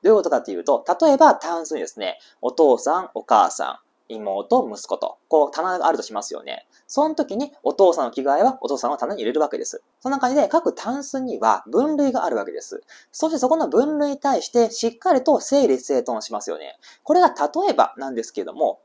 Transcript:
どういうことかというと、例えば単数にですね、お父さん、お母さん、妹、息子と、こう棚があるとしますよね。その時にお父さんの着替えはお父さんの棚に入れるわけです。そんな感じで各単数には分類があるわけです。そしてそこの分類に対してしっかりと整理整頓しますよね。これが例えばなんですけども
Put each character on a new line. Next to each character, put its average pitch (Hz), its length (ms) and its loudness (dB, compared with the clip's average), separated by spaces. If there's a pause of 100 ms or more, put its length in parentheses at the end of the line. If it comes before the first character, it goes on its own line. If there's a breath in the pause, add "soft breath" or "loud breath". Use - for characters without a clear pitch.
ど 175 60 2
う - 0 -
い - 20 6
う 220 60 8
こ 196 60 4
と 165 80 -2
か 127 120 0
と - 80 -12
い 95 60 -6
う 85 80 -8
と、 - 200 0 (160)
例 320 120 6
え 277 40 4
ば 285 200 8
単 165 300 -6
数 156 80 -6
に 117 80 -4
で - 40 -6
す - 140 -14
ね、 92 180 -6 (240 soft breath)
お 127 80 -2
父 131 280 4
さ 156 200 0
ん、 185 160 -8
お 110 80 -8
母 104 300 4
さ 69 160 -6
ん、 - 100 -10 (300)
妹、 190 640 -2
息 - 140 -14
子 - 120 -6
と、 - 180 -6 (100)
こ 151 200 4
う 147 40 -10
棚 180 300 -4
が - 80 2
あ - 20 4
る 214 60 0
と 214 80 -6
し - 80 -16
ま 104 100 -6
す - 100 -12
よ - 120 -12
ね。 - 240 -14 (180)
そ 302 220 0
の - 80 -6
時 208 200 -4
に 285 160 -6 (120)
お - 80 -2
父 185 200 6
さ 147 100 -2
ん - 20 0
の 117 80 -4
着 135 100 -6
替 139 160 2
え 180 60 4
は 262 160 2
お 160 80 -6
父 139 100 -4
さ - 80 -4
ん 143 60 0
の 147 40 -4
棚 160 200 -6
に 135 60 -8
入 - 20 -6
れ 117 80 -2
る 151 80 0
わ 147 80 0
け - 100 -6
で - 60 -6
す。 - 180 -14 (180)
そ - 80 -6
ん 269 40 -2
な 262 80 -4
感 254 100 0
じ 277 60 0
で 294 100 4
各 320 260 0
単 269 300 -8
数 269 180 -8
に 233 200 -6
は 107 260 2
分 254 300 0
類 277 160 0
が 247 120 -2
あ 170 60 -2
る 123 60 -2
わ 101 80 -4
け - 80 -12
で - 80 -12
す。 - 220 -14 (280 loud breath)
そ - 180 -4
し 311 40 -2
て 311 60 -2
そ 254 100 0
こ 320 80 4
の 302 120 -2
分 294 300 2
類 294 120 0
に 277 80 -6
対 269 240 -2
し - 80 -12
て 233 200 2
し 226 160 -6
っ 233 120 -4
か 370 140 0
り 262 120 2
と 285 160 4
整 277 260 2
理 127 140 2
整 127 240 -2
頓 117 180 -6
し - 100 -12
ま 104 80 -4
す 107 100 -10
よ 80 80 -6
ね。 71 200 -16 (240 soft breath)
こ 302 120 2
れ 359 60 6
が 349 100 6
例 339 400 -2
え 240 40 0
ば - 220 2
な 135 120 -8
ん 131 60 -8
で 113 80 -4
す - 100 -10
け 98 120 -6
ど 85 100 -12
も 123 300 -2